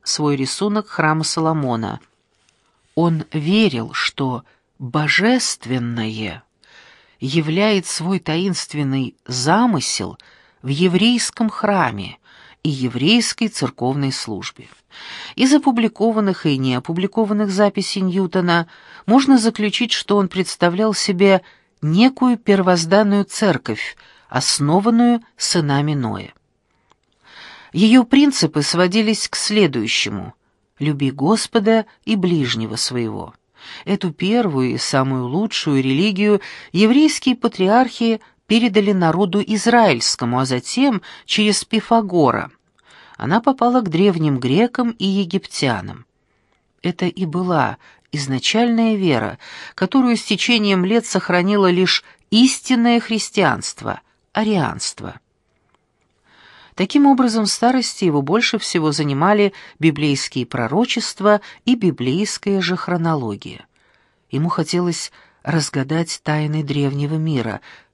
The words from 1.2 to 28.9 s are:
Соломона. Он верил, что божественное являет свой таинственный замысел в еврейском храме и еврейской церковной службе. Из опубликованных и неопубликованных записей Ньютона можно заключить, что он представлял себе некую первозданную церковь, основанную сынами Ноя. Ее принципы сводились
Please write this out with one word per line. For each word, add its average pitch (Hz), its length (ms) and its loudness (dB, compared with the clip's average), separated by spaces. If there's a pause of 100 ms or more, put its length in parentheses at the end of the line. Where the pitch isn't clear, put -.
Соломона. 131 760 -2 (960)
Он 165 380 0
верил, 156 600 0
что 127 520 -6 (340)
божественное 120 1700 -2 (720)
являет 165 680 0
свой 180 320 -4
таинственный 147 960 -4 (120)
замысел 139 920 0 (440)
в 131 60 -8
еврейском 185 800 0
храме 147 680 -2 (440)
и 165 60 -2
еврейской 143 800 0
церковной 135 640 -4
службе. - 560 -12 (680)
Из 262 200 4
опубликованных 220 880 0
и 143 140 0
неопубликованных 190 920 -2
записей 202 520 0
Ньютона 175 640 0 (400)
можно 262 320 6
заключить, 220 540 0
что - 260 0
он 190 100 2
представлял 185 640 0
себе 190 480 2 (400)
некую 240 560 2
первозданную 196 880 2
церковь, 143 720 -2 (320)
основанную 226 920 2 (160)
сынами 147 560 0
Ноя. 104 400 -6 (1400)
Ее 220 320 6
принципы 262 560 2
сводились 185 680 0